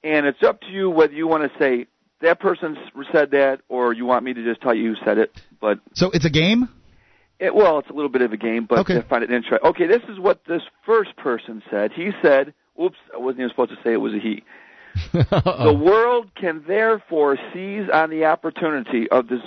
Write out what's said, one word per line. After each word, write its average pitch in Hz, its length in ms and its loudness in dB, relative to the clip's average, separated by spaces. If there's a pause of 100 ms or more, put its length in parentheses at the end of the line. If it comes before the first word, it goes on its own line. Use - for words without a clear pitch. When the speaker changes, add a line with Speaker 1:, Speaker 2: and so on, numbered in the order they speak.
Speaker 1:
and 151 220 0
it's - 160 -2
up 320 200 2
to - 60 -20
you 190 220 -2
whether 156 240 4
you 160 120 -4
wanna 156 320 0
say, 127 280 0 (340)
"That 165 200 2
person 175 360 -4
s-, - 340 -16
said 147 200 2
that," 135 300 2 (100)
or 123 240 0
you 117 100 -8
want 123 200 2
me 127 100 -6
to 117 100 -10
just 117 160 -2
tell 123 140 0
you 110 200 -2
who - 100 -12
said 104 140 2
it. - 120 2 (300)
But 104 180 0 (160)
Speaker 2:
So 185 160 0
it's 165 160 -2
a 160 40 0
game? 196 380 2 (720)
Speaker 1:
It, 190 160 -2
well, 175 240 6
it's 135 100 -8
a - 60 -16
little 143 160 -4
bit 127 120 2
of 113 100 0
a 110 40 -8
game, 113 320 -4
but 117 120 4
Speaker 2:
Okay. 180 180 0
Speaker 1:
I 143 40 -2
find 117 220 -2
it 117 80 -6
interesting. 123 380 0
Okay, 170 160 0
this 226 240 2
is 196 80 -14
what 190 280 0
this 160 160 -4 (220)
first 214 320 0
person 113 540 -6
said. 104 220 -2
He 175 180 -6 (120)
said, 143 320 4 (280)
oops, 180 140 -2 (180)
I - 40 -10
wasn't 127 220 -4
even 123 100 -2
supposed 123 200 -2
to 117 140 -16
say 117 80 2
it 113 80 2
was 113 140 -4
a 107 40 -4
he. 107 240 -6 (520)
Speaker 3:
<laughs> - 200 -8
Uh-oh. 165 580 2
Speaker 1:
"The - 60 2
world 226 560 2
can 160 320 -6
therefore 190 680 0 (160)
seize 196 400 -8
on 160 180 2
the 156 160 -2
opportunity 151 840 -2
of 117 180 2
this 123 180 -4